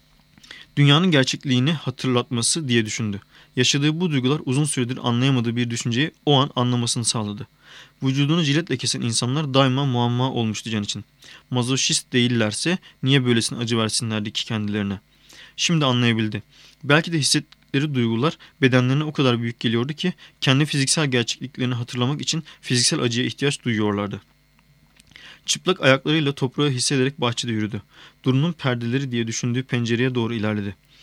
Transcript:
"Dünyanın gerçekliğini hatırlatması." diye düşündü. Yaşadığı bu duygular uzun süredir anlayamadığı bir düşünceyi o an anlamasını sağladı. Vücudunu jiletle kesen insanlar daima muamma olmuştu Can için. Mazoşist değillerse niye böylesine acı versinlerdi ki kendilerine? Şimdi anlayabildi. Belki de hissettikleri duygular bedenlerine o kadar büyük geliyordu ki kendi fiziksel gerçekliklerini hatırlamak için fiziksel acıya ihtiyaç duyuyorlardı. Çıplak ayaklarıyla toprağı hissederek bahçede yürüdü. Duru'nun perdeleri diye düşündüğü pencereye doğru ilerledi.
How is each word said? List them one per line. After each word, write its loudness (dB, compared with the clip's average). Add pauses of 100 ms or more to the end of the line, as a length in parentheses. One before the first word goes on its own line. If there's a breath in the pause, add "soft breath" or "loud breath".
(760 loud breath)
"Dünyanın 6
gerçekliğini 2
hatırlatması." -2
diye 2
düşündü. -6 (360 loud breath)
Yaşadığı 0
bu 0
duygular 0
uzun 0
süredir -4
anlayamadığı 2
bir -2
düşünceyi -2 (160)
o 6
an 4
anlamasını 0
sağladı. -4 (540 loud breath)
Vücudunu 0
jiletle 0
kesen -4
insanlar -2
daima 2
muamma 0
olmuştu -4
Can -2
için. -8 (460 loud breath)
Mazoşist -2
değillerse 0 (240 loud breath)
niye 4
böylesine 0
acı -2
versinlerdi -2
ki -6
kendilerine? -4 (560 loud breath)
Şimdi 0
anlayabildi. 2 (420 loud breath)
Belki 2
de 0
hissettikleri -2
duygular 0 (240 loud breath)
bedenlerine 4
o -6
kadar 2
büyük -6
geliyordu 0
ki -4 (260 loud breath)
kendi 4
fiziksel 0
gerçekliklerini -2
hatırlamak -4
için -4 (160 loud breath)
fiziksel 0
acıya -2
ihtiyaç -4
duyuyorlardı. -2 (1300 loud breath)
Çıplak -2
ayaklarıyla 2
toprağı -2
hissederek 0
bahçede -2
yürüdü. -4 (420 loud breath)
Duru'nun 2
perdeleri -2
diye -2
düşündüğü -4
pencereye 0
doğru -2
ilerledi. -4 (260 loud breath)